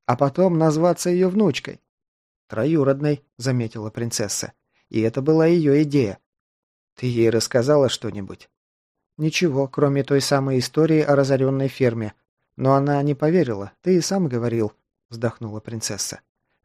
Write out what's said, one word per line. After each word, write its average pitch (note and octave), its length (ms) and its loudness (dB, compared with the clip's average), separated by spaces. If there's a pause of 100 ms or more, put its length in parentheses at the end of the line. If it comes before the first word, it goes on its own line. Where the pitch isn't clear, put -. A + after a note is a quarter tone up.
а A#2+ 100 0
потом E3 420 0
назваться D#3+ 520 2
ее F3+ 200 2
внучкой». F#3+ 520 -2 (680)
«Троюродной», C#3 760 0 (140)
заметила A#2+ 520 -4
принцесса. A2+ 640 -6 (360)
«И A2+ 120 -2
это A2+ 200 0
была D#3+ 260 2
ее D#3 360 4
идея». C#3 360 0 (760)
«Ты B2+ 120 -8
ей A#2 220 2
рассказала B2 600 2
что-нибудь?» G2+ 600 -10 (680)
«Ничего, D3+ 500 -2
кроме C#3 360 0
той C#3 180 0
самой C3+ 380 0
истории D#3 420 2
о D3 140 2
разоренной C3+ 540 0
ферме. A2+ 440 -2 (420)
Но C3 200 2
она C#3+ 260 0
не D3 140 0
поверила, C3+ 560 0 (100)
ты F#3 140 2
и E3+ 60 2
сам F#3+ 260 -2
говорил», A#2 460 -2 (360)
вздохнула A2+ 500 -6
принцесса. A2 600 -10 (460)